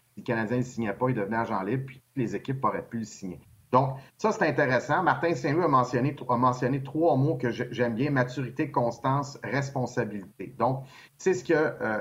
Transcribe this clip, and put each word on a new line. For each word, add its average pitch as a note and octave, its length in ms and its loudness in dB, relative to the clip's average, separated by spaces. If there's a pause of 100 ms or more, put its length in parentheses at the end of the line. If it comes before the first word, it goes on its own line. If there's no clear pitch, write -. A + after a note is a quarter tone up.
(140)
Si - 60 -20
le G#2+ 40 -14
Canadien A2+ 340 0
ne B2+ 40 2
signait A2 320 -4
pas, B2+ 160 0
il B2 60 0
devenait G#2+ 220 -2
agent G#2 260 -2
libre, C3 240 -2
puis - 160 -18 (120)
les G#2 200 -2
équipes C3+ 280 -4
auraient G2 220 -2
pu A#2 140 -8
le A2 60 -6
signer. F#2 340 -12 (320)
Donc, C3+ 260 4 (200)
ça, G#3+ 140 2
c'est G3 160 2
intéressant. C#3 560 2
Martin D#3+ 320 2
Saint-Louis D3+ 300 2
a - 20 4
mentionné, C3 480 2 (120)
a B2 100 2
mentionné B2+ 440 2
trois D#3 340 2
mots C#3 200 4
que B2+ 160 -2
je, A2+ 180 -4
j'aime A#2 240 0
bien, C3+ 160 0
maturité, C3 600 -2
constance, C3 720 -2
responsabilité. A2+ 1120 -4
Donc, C3 280 0 (340)
c'est F#3 160 2
ce F3+ 80 -6
que, E3+ 100 2
euh, A2 480 0